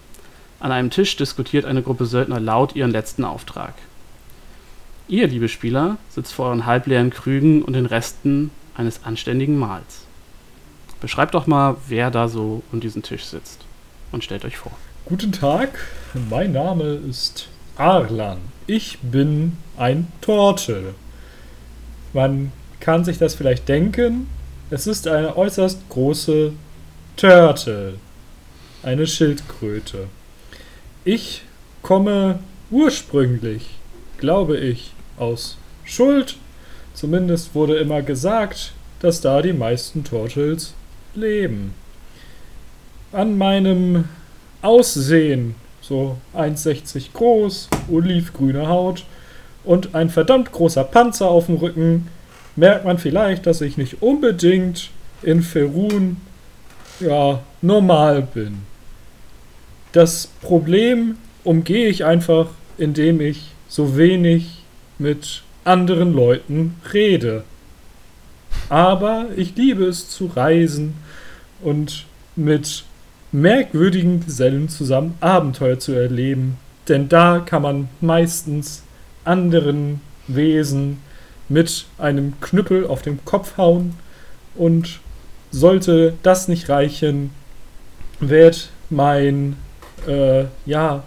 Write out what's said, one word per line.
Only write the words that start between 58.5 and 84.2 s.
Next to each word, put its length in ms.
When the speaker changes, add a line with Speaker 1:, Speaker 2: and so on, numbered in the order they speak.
Speaker 2:
Das 360
Problem 760
umgehe 460
ich 160
einfach, 420
indem 440
ich 300
so 300
wenig 680
mit 460
anderen 500
Leuten 600
rede. 500
Aber 680
ich 200
liebe 300
es 240
zu 180
reisen 680
und 440
mit 500
merkwürdigen 920
Gesellen 440
zusammen 520
Abenteuer 580
zu 140
erleben. 640
Denn 220
da 300
kann 220
man 280
meistens 800
anderen 800
Wesen 720
mit 380
einem 440
Knüppel 460
auf 140
den 240
Kopf 320
hauen. 360